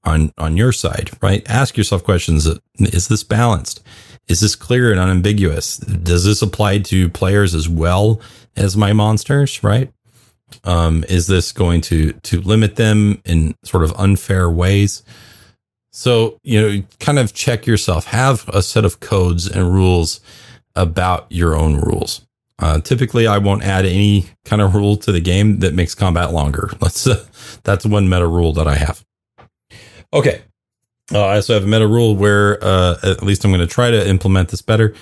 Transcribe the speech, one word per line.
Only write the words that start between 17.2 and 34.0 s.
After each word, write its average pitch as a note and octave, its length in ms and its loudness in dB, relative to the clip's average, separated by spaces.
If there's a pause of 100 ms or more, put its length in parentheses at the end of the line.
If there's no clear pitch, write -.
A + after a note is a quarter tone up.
check - 320 -4
yourself. F#2+ 400 0
Have B2+ 440 0
a G2 120 0
set - 240 0
of - 140 -4
codes F2+ 480 -2
and F#2 260 0
rules F2+ 480 0 (540)
about F2+ 540 -2
your E2+ 260 0
own D#2 220 2
rules. - 440 -4 (380)
Uh, D#2 200 0
typically, A#2 480 0
I G2+ 120 2
won't G2+ 240 0
add F#2+ 220 0
any G2 400 2 (200)
kind G#2+ 160 0
of F#2+ 140 2
rule G#2 220 2
to - 140 -4
the F2+ 80 0
game F#2+ 400 2
that F2+ 140 0
makes E2+ 220 -2
combat F2 360 -2
longer. D2 440 -4
<laughs> - 40 -18
That's, - 280 -6
uh, - 180 0 (380)
that's G2+ 220 -2
one G#2 220 0
meta F2+ 200 2
rule E2+ 260 0
that D#2+ 140 -2
I C#2+ 80 0
have. D2 280 -4 (1080)
Okay. B2+ 300 0 (680)
Uh, G#2 120 2
I G2 100 2
also G#2+ 200 0
have G2+ 80 0
a G2 40 -2
meta A2 200 2
rule A2+ 280 2
where, G2+ 480 2
uh, F#2 400 2
at F#2+ 200 -2
least G2 200 0
I'm G2+ 80 2
gonna F2 160 2
try A#2+ 240 0
to G#2 160 0